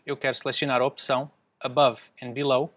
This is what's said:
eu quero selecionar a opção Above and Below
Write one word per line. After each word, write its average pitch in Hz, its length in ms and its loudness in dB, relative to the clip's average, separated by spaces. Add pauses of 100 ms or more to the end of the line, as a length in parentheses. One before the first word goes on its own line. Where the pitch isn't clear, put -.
eu 143 100 -6
quero 135 180 -2
selecionar 131 480 -2
a 127 40 4
opção 135 440 -2 (300)
Above 127 420 2 (200)
and 123 100 -10
Below 139 460 0